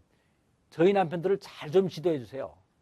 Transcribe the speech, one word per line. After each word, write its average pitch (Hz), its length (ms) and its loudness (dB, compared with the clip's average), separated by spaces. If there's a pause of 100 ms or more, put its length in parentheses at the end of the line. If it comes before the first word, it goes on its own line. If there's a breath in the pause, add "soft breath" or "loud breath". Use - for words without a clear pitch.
(680)
저희 180 240 4
남편들을 185 460 0
잘 - 320 -16
좀 185 160 4
지도해 156 320 -2
주세요. 117 360 -12 (260)